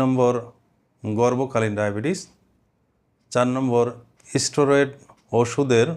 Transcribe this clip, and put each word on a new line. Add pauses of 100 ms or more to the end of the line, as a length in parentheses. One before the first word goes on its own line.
নম্বর (640)
গর্ভকালীন
ডায়াবেটিস, (1000)
চার
নম্বর (460)
স্টেরয়েড (420)
ওষুধের (100)